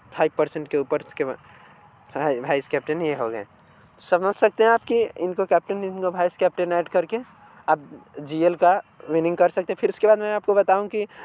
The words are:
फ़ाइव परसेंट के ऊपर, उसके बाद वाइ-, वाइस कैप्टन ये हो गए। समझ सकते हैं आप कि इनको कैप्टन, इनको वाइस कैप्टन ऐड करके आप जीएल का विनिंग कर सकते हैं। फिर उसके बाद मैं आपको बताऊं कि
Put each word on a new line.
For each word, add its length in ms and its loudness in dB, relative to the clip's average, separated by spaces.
फ़ाइव 240 0
परसेंट 300 -4
के 100 -2
ऊपर, 220 -2
उसके 240 -8
बाद 120 -8
वाइ-, 240 -2
वाइस 280 -2
कैप्टन 340 -4
ये 120 -2
हो 140 -4
गए। 160 -8
समझ 340 0
सकते 300 2
हैं 60 6
आप 140 2
कि 180 0
इनको 420 -4
कैप्टन, 400 0
इनको 260 -6
वाइस 260 -2
कैप्टन 360 0
ऐड 160 -2
करके 300 -2
आप 120 2
जीएल 340 0
का 260 4
विनिंग 260 0
कर 120 4
सकते 240 -4
हैं। 80 -10
फिर 100 0
उसके 160 0
बाद 120 6
मैं 160 -4
आपको 200 0
बताऊं 340 2
कि 180 -4